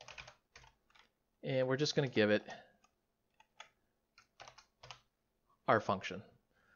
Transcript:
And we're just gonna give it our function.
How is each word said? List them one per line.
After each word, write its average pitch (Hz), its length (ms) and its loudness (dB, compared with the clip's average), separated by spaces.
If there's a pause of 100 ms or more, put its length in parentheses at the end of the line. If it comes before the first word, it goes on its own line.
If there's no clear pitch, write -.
(1400)
And 131 220 0
we're 131 120 0
just 143 180 -2
gonna 143 140 0
give 107 200 4
it 104 160 2 (3250)
our 113 100 6
function. 98 420 -4 (540)